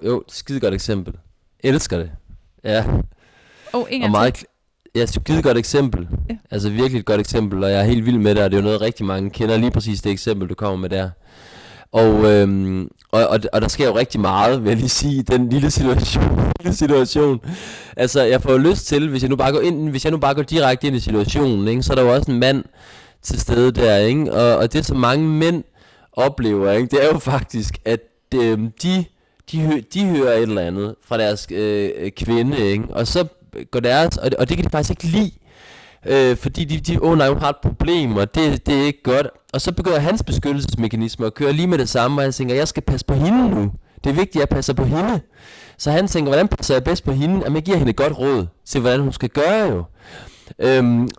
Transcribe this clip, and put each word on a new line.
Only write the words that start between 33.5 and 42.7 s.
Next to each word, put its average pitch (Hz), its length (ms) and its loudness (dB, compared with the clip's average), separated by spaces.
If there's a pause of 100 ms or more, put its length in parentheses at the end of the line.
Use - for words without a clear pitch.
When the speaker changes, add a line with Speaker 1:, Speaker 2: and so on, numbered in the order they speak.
Speaker 1:
går 127 80 -4
deres, 127 380 2
og, - 120 -4 (100)
og 127 100 0
det 165 80 -2
kan 175 80 -2
de - 40 -2
faktisk 151 200 -2
ikke - 140 -6 (140)
lide, 214 140 2 (760)
øh, 127 320 4
fordi 156 280 -6
de, 156 140 -4
de, 170 240 -2
"Åh 165 140 4
nej, 135 120 4
hun 139 80 0
har 143 120 -2
et 143 140 -4
problem, 151 520 0
og 101 200 -2
det, 151 300 0
det 139 160 2
er 143 40 2
ikke 147 180 -4
godt." 131 240 0 (260)
Og 135 80 -4
så 185 100 -4
begynder 170 280 2
hans 180 240 0
beskyttelsesmekanisme 113 1040 -2
at 110 80 -4
køre 139 200 0
lige 170 140 0
med 175 100 2
det 123 120 -2
samme, 135 320 0
og - 20 0
han 135 80 0
tænker, 123 240 -2
"Jeg 151 120 0
skal - 160 -8